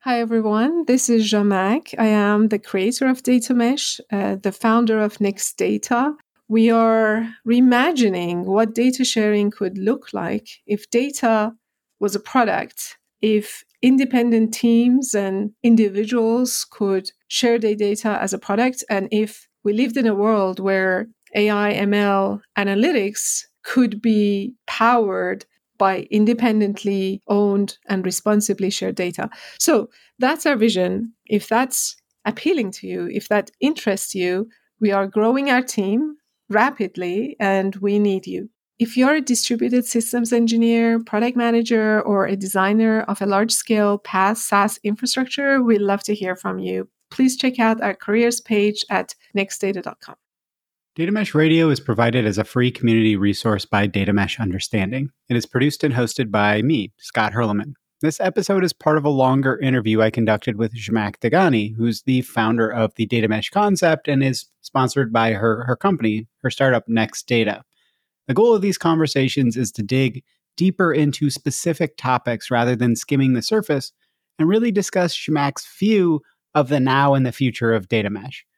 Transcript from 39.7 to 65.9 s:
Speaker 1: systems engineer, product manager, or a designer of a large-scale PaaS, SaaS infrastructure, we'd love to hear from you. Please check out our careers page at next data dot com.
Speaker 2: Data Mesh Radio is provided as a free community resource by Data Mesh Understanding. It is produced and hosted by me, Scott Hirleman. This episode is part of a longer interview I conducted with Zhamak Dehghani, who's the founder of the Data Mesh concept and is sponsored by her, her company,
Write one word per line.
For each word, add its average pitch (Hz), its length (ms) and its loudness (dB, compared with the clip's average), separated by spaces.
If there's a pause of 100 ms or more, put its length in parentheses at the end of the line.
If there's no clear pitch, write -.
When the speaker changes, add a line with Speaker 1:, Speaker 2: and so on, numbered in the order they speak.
Speaker 1:
systems 233 480 -2
engineer, 233 720 2
product 233 320 -2
manager, 226 680 2
or 196 240 0
a 196 100 -2
designer 202 640 2
of - 200 -4
a 202 40 -2
large-scale 208 760 0
PaaS, 196 380 0
SaaS 202 460 0
infrastructure, 262 760 -2
we'd 226 200 4
love 202 220 0
to 208 100 -2
hear 185 220 -4
from 185 240 -8
you. 185 280 -6 (220)
Please 262 260 2
check 254 240 -2
out 220 220 2
our 208 140 -2
careers 233 440 0
page 208 520 -2
at 185 240 -4 (180)
next 196 240 -4
data 190 240 -4
dot - 200 -14
com. - 140 -20 (800)
Speaker 2:
Data 170 160 -2
Mesh 208 220 -2
Radio 160 380 4
is 135 80 0
provided 117 440 0
as 104 140 0
a 110 60 0
free 127 260 0
community 113 460 2
resource 101 500 0
by 104 220 0
Data 98 260 2
Mesh 98 260 0
Understanding. 107 720 -4 (180)
It 123 80 -2
is 117 120 -2
produced 139 360 0
and 151 80 2
hosted 120 380 -2
by 104 320 2
me, 110 380 -2
Scott 107 340 -2
Hirleman. 110 400 -2 (280)
This 156 180 -2
episode 190 440 0
is 175 100 -2
part 156 260 0
of 143 40 -8
a 147 60 2
longer 131 480 2
interview 110 460 0
I 110 80 2
conducted 110 440 0
with 110 200 -4
Zhamak 104 420 -4
Dehghani, 117 580 0
who's 113 280 -4
the 131 180 0
founder 113 480 -2
of 110 240 -2
the 113 140 -4
Data 113 200 0
Mesh 107 220 -2
concept 185 580 0
and 139 160 0
is 131 220 -2 (160)
sponsored 131 500 -2
by 113 200 2
her, 110 320 0
her 123 120 -2
company, 113 520 -2 (160)